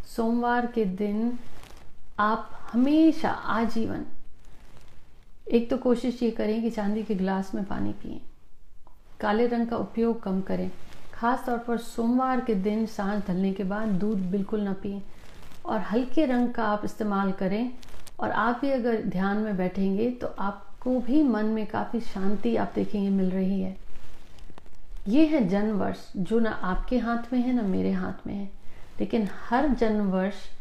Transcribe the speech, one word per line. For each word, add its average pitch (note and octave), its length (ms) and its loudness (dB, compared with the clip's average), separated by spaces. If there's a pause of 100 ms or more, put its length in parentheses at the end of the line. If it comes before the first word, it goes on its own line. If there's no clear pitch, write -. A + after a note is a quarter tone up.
(160)
सोमवार A#3+ 500 2
के A#3 180 0
दिन G#3 540 0 (800)
आप G#3+ 320 2 (220)
हमेशा D4+ 580 6
आजीवन G#3 760 0 (1500)
एक A#3 180 2
तो C4+ 60 0
कोशिश B3 460 0
ये A3+ 80 2
करें A3 320 -2
कि A3+ 80 0
चांदी G#3 320 -2
के G#3 120 -2
ग्लास F#3+ 400 -2
में G#3 100 -2
पानी G3+ 280 0
पिएं, - 280 -6 (1000)
काले G#3+ 260 2
रंग A#3 200 0
का A#3 100 -2
उपयोग A3+ 460 0
कम F#3+ 180 0
करें, F#3 300 -2 (420)
खास B3 340 0
तौर A#3+ 120 0
पर A#3 200 -2
सोमवार B3 640 0
के A#3 140 0
दिन G#3 320 0
सांझ G3+ 420 -2
ढलने F#3+ 240 0
के G3 120 -4
बाद G#3 240 -2
दूध G3+ 300 2
बिल्कुल G3 420 0
ना G3+ 120 0
पिएं G3 280 -6 (680)
और A3 140 0
हल्के B3 460 4
रंग B3 240 2
का A#3 140 0
आप G#3 200 0
इस्तेमाल G3 480 0
करें। G3+ 380 0 (500)
और - 100 0
आप A#3+ 300 2
भी C#4 100 2
अगर A#3 320 2
ध्यान F#3+ 340 0
में G#3+ 200 0
बैठेंगे F#3+ 540 2
तो B3 160 -6 (120)
आपको G3+ 640 -2
भी C#4+ 220 4
मन A3 220 4
में A3 220 0
काफ़ी G#3 340 -2
शांति G3 560 4
आप G3 180 0
देखेंगे G3 340 0
मिल G3 220 2
रही F#3+ 300 0
है। F#3+ 160 -2 (1300)
ये C#4+ 180 8
है D4 220 2
जन्म G#3 280 2
वर्ष, F#3 400 -2
जो G3+ 220 0
ना A3+ 120 4
आपके F#3 480 0
हाथ A#3 340 -2
में B3+ 80 2
है B3 120 0
ना A#3+ 100 2
मेरे F#3+ 300 2
हाथ F#3+ 340 -4
में - 80 -6
है, G3+ 160 -4 (500)
लेकिन G#3 280 0 (200)
हर C4+ 200 2
जन्म G#3+ 420 2
वर्ष F#3 240 0 (260)